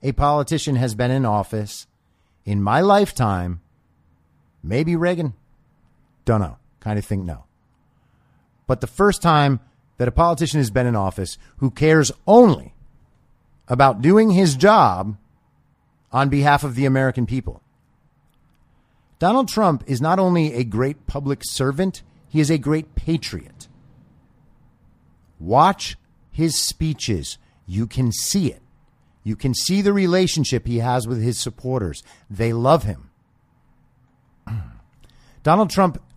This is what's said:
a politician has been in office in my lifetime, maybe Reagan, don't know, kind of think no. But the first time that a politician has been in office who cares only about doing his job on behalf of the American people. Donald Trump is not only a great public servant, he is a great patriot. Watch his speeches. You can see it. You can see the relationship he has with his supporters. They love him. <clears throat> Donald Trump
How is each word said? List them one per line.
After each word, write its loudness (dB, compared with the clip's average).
a -2
politician 0
has -2
been -2
in 0
office -4
in -2
my 2
lifetime, 0
maybe -2
Reagan, -2
don't 2
know, -8
kind -6
of -6
think -6
no. -12
But -2
the -6
first 0
time 2
that -2
a -2
politician 0
has -2
been 0
in 0
office -4
who -2
cares 4
only 6
about 2
doing 6
his 4
job 4
on 0
behalf 2
of -6
the 0
American 0
people. -6
Donald 2
Trump 0
is -4
not 0
only 2
a -4
great -4
public -6
servant, -4
he -2
is 2
a 2
great -4
patriot. -8
Watch 0
his -2
speeches. -6
You -4
can -2
see -4
it. -16
You -6
can -4
see -2
the 2
relationship 0
he -2
has -2
with -4
his -4
supporters. -8
They -4
love 2
him. -10
<clears throat> -12
Donald 2
Trump 0